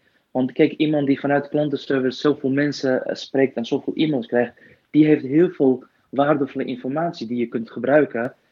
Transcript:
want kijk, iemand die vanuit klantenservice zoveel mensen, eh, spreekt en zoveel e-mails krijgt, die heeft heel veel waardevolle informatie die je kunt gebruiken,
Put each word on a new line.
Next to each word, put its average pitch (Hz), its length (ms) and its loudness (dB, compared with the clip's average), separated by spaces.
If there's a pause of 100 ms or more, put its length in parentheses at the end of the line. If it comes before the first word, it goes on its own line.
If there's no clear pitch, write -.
(300)
want 131 220 -2
kijk, 151 200 2
iemand 151 340 0
die 135 140 0
vanuit 143 280 0
klantenservice 139 720 -2
zoveel 143 300 0
mensen, 139 560 -2
eh, - 80 -4
spreekt - 420 0
en 117 80 -4
zoveel - 300 -4
e-mails 147 320 -2
krijgt, 120 260 0 (380)
die 151 160 6
heeft 147 180 4
heel 151 260 2
veel 131 340 0 (240)
waardevolle 139 560 0
informatie 135 600 -6
die 120 120 -6
je 120 80 -2
kunt 117 240 -6
gebruiken, 131 640 0 (160)